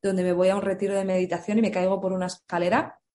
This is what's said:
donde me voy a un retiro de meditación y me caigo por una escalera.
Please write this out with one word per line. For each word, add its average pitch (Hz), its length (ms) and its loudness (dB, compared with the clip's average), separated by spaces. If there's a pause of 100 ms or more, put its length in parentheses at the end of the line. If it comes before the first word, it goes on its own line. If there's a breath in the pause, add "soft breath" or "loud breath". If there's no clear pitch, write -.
donde 190 220 0
me 180 100 2
voy 180 160 4
a 196 60 2
un 202 60 -2
retiro 196 340 -2
de 196 100 0
meditación 185 520 -2
y 233 40 4
me 214 100 2
caigo 185 300 0
por 190 120 -2
una 185 140 -2
escalera. 180 720 -2 (160)